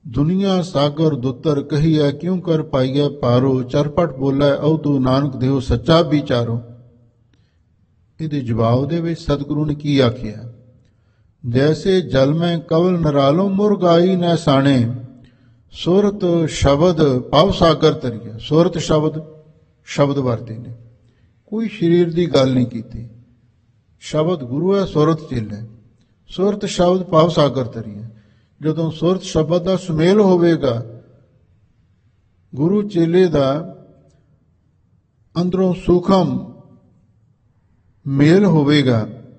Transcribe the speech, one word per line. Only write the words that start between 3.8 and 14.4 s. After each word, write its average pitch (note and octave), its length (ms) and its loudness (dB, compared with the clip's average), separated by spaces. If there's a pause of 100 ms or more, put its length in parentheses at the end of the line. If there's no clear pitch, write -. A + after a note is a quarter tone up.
ਬੋਲੇ C#3 340 0
ਅਵਧੂ D3 480 0
ਨਾਨਕ B2+ 380 0
ਦੇਹੁ C3 220 0
ਸੱਚਾ B2+ 420 2
ਵਿਚਾਰੋ।" B2+ 600 -2 (1600)
ਇਹਦੇ D3 200 -4
ਜਵਾਬ A#2 460 0
ਦੇ E3+ 140 -2
ਵਿੱਚ E3 180 -4
ਸਤਿਗੁਰੂ C#3+ 460 -2
ਨੇ D3 100 -4
ਕੀ C#3+ 240 -2
ਆਖਿਆ, A2 540 -2 (960)
"ਜੈਸੇ D#3 520 2
ਜਲ C3+ 320 2
ਮੈਂ E3+ 260 0
ਕਵਲ E3+ 420 0
ਨਰਾਲੋ D3+ 480 2
ਮੁਰਗਾਈ F#3+ 680 2
ਨੈ F3 200 0
ਸਾਣੇ, C3+ 580 2 (800)